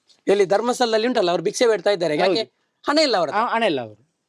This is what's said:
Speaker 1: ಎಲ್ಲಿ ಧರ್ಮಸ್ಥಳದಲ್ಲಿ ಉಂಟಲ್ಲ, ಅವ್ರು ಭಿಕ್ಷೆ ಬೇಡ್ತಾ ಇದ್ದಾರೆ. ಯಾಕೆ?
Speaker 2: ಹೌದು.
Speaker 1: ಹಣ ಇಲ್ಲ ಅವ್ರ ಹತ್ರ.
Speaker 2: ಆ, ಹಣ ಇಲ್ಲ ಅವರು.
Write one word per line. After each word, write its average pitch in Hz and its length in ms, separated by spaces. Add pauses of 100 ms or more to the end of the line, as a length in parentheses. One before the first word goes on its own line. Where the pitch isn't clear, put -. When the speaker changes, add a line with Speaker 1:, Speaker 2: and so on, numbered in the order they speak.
(280)
Speaker 1:
ಎಲ್ಲಿ 202 160
ಧರ್ಮಸ್ಥಳದಲ್ಲಿ 220 640
ಉಂಟಲ್ಲ, 226 240
ಅವ್ರು 170 140
ಭಿಕ್ಷೆ 214 220
ಬೇಡ್ತಾ 208 240
ಇದ್ದಾರೆ. 165 280
ಯಾಕೆ? 185 140
Speaker 2:
ಹೌದು. 220 300 (260)
Speaker 1:
ಹಣ 294 100
ಇಲ್ಲ 269 180
ಅವ್ರ 165 140
ಹತ್ರ. 202 100
Speaker 2:
ಆ, 226 140
ಹಣ 226 80
ಇಲ್ಲ 160 180
ಅವರು. 110 280 (200)